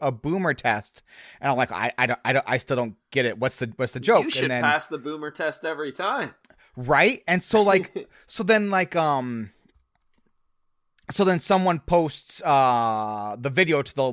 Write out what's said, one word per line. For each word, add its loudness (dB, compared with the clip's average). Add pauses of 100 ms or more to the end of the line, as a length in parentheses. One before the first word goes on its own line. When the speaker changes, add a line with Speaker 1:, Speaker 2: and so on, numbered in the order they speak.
Speaker 1:
a 0
boomer -2
test." -4 (380)
And -2
I'm 0
like, 0
"I, -2
I 2
don't, -2
I 0
don't, 0
I -2
still -4
don't -2 (160)
get 0
it. -4
What's -4
the, -6
what's -4
the -10
joke?" 4
Speaker 2:
You -4
should -2
Speaker 1:
And 0
then -2
Speaker 2:
pass 2
the -8
boomer -10
test -6
every -6
time. -6 (420)
Speaker 1:
Right? 2
And 2
so, 4
like, 2 (120)
Speaker 2:
<laughs> -20
Speaker 1:
so -8
then, 2
like, 0
um, -2 (1600)
so 2
then 2
someone 2
posts, -2
uh, 2
the -4
video 2
to -12
the, 0